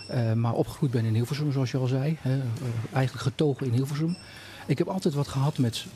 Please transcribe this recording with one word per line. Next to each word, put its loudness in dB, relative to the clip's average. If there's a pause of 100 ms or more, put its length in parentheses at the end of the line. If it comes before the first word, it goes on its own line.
eh, 0
maar 2
opgegroeid 0
ben 2
in 2
Hilversum, 0
zoals 0
je 0
al 2
zei. 0
Hè, 2
eh, 0 (520)
eigenlijk 0
getogen 2
in 0
Hilversum. 0 (500)
Ik 2
heb 2
altijd 0
wat 2
gehad 0
met, 2 (100)